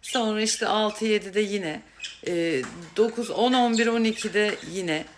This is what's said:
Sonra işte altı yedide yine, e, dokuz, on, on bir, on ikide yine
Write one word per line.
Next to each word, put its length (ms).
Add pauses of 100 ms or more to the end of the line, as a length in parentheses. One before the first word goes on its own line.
Sonra 400
işte 260
altı 380
yedide 360
yine, 400 (460)
e, 340 (360)
dokuz, 320
on, 240
on 240
bir, 100
on 160
ikide 520 (160)
yine 340 (120)